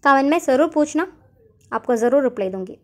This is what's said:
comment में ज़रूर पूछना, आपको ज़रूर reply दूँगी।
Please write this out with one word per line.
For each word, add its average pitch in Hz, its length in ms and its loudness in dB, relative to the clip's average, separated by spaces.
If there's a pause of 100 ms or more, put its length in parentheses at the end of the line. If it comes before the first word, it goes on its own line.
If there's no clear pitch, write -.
comment 277 260 4
में 330 100 2
ज़रूर 294 280 2
पूछना, 302 380 -2 (680)
आपको 233 240 -4
ज़रूर 240 280 2
reply 208 260 -4
दूँगी। 190 340 -12